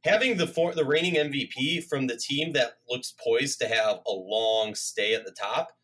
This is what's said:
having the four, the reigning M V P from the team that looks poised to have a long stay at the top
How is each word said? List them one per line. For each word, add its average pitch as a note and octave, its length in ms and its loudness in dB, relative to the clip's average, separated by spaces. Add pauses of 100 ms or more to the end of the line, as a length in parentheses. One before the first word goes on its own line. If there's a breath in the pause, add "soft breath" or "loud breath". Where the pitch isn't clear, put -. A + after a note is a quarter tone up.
having A3 340 4
the E3 80 0
four, E3 300 0
the D#3 100 0
reigning E3 320 2
M D3 140 0
V C3+ 160 -2
P D3 340 -2
from C3+ 240 -2
the A#2+ 120 -4
team D#3 340 -2
that C3 220 2 (140)
looks B2 260 -6 (100)
poised B2 380 2
to A#2 60 0
have A2 380 2
a A2 60 -2
long G#2+ 640 0
stay A2 400 0
at G2+ 100 -6
the F#2+ 60 -12
top A2 400 -4 (120)